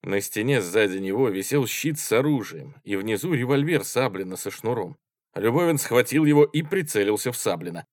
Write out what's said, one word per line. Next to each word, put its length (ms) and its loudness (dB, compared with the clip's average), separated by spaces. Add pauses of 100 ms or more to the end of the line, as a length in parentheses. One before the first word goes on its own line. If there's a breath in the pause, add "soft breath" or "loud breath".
На 180 0
стене 400 0
сзади 380 2
него 300 0
висел 380 0
щит 320 -4
с 140 -4
оружием, 720 -2
и 120 -2
внизу 360 -2
револьвер 520 0
Саблина 520 -4
со 140 -8
шнуром. 460 -6 (380)
Любовин 440 2
схватил 460 2
его 200 8
и 180 0
прицелился 720 0
в 40 -8
Саблина. 560 -4